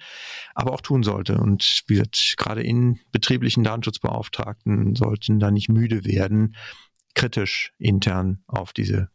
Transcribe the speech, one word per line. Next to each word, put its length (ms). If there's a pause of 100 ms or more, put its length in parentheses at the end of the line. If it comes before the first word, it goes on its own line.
(540)
aber 180
auch 80
tun 220
sollte. 340
Und 520
wie 80
gesagt, 420
gerade 240
in 380 (120)
betrieblichen 520
Datenschutzbeauftragten 1300
sollten 440
da 100
nicht 180
müde 380
werden, 500 (600)
kritisch 600
intern 720
auf 260
diese 420